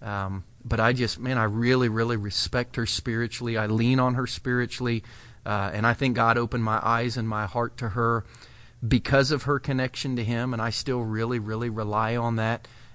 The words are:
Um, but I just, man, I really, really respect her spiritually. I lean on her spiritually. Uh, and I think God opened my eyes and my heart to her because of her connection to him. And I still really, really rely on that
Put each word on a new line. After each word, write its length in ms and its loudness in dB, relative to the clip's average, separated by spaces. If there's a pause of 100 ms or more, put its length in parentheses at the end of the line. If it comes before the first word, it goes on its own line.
Um, 420 -6 (180)
but 180 -2
I 120 6
just, 260 0
man, 200 -2
I 60 4
really, 440 2
really 300 0
respect 580 -4
her 80 -2
spiritually. 720 -2
I 120 0
lean 320 4
on 160 2
her 100 -2
spiritually. 760 -2 (440)
Uh, 260 -2
and 140 0
I 80 6
think 200 2
God 220 4
opened 260 0
my 200 2
eyes 340 0
and 100 -2
my 200 -2
heart 320 -4
to 100 -4
her 380 0 (600)
because 440 4
of 140 0
her 140 2
connection 580 -2
to 80 -2
him. 280 0
And 80 -2
I 80 0
still 320 -2
really, 380 -2
really 320 -4
rely 440 0
on 220 0
that 320 -2 (260)